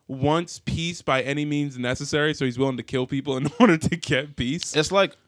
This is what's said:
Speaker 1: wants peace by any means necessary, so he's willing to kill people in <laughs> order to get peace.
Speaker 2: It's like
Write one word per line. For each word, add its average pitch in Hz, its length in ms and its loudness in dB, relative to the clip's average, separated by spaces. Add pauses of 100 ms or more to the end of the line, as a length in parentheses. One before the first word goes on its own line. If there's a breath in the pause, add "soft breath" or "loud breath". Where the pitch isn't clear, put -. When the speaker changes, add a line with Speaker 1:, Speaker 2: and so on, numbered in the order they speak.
Speaker 1:
wants 147 560 0
peace 165 380 -4
by 131 200 2
any 143 220 -2
means 147 340 -2
necessary, 143 540 0
so 143 120 -4
he's 123 140 -2
willing 135 180 0
to 117 80 -6
kill 131 220 -2
people 135 300 -4
in 139 180 0
<laughs> - 60 2
order 214 160 8
to 165 200 -2
get 147 400 -2
peace. 135 400 -4
Speaker 2:
It's 156 160 0
like 196 240 2 (120)